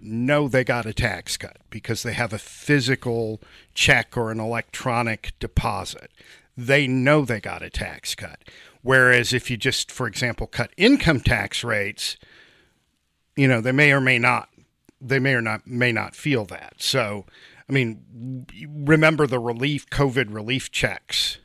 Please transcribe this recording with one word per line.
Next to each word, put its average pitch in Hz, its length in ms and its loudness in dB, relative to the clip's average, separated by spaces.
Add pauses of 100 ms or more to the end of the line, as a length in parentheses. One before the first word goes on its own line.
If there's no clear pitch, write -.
know 127 480 0
they 127 160 2
got 120 200 -2
a 110 80 -8
tax 98 460 -4
cut - 180 -16 (140)
because 110 320 -6
they 117 100 -6
have 104 200 -4
a 107 60 -6
physical 117 1000 -2 (340)
check - 420 2
or 113 140 -2
an 113 100 -6
electronic 117 1000 -4
deposit. - 720 -4 (460)
They 135 300 2
know 131 380 4
they 113 160 -4
got 87 220 -10
a 82 80 -12
tax - 440 -8
cut. - 300 -16 (380)
Whereas 123 500 4
if 123 180 -2
you 123 60 -4
just, - 340 -4
for - 160 -6
example, 117 400 -6
cut - 300 -6
income 180 440 4
tax 107 440 0
rates, 104 540 -4 (1160)
you 139 120 4
know, 117 140 2
they 127 100 0
may 143 200 6
or 139 80 4
may 127 180 4
not, 120 320 2 (500)
they 131 180 -2
may 135 140 2
or 123 80 2
not, 110 260 -4
may 123 240 0
not 101 240 -4
feel 131 320 -2
that. - 320 -16
So, 104 460 -2 (420)
I 135 60 -6
mean, 123 720 -4
w-, 147 240 -18
remember 151 560 4
the 127 120 -2
relief, 120 500 -2
covid 127 440 0
relief 110 380 -6
checks - 760 -4